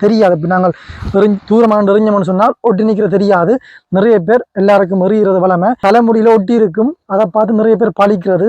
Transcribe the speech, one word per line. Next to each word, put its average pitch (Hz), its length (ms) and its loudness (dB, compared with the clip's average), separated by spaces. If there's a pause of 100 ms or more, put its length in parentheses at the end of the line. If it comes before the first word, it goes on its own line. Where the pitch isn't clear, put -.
தெரியாது. 208 300 2
இப்படி 170 180 -4
நாங்கள் 185 220 0 (380)
எறிஞ்சு, 202 260 0 (120)
தூரமாக 208 420 2
எறிஞ்சோம்னு 202 380 0
சொன்னால் 208 240 0 (140)
ஒட்டி 202 160 0
நிக்கிறது 208 320 -2
தெரியாது. 190 360 0 (440)
நிறைய 214 200 2 (120)
பேர், 240 140 2 (180)
எல்லாருக்கும் 196 440 0
எறிகிறது 196 400 0
வளமை, 185 240 0 (180)
தலைமுடியில 226 500 2
ஒட்டி 208 240 -2
இருக்கும், 220 300 -2 (140)
அதை 202 220 -2
பார்த்து 214 340 -2
நிறைய 220 160 2
பேர் 202 240 -2
பழிக்கிறது 196 480 0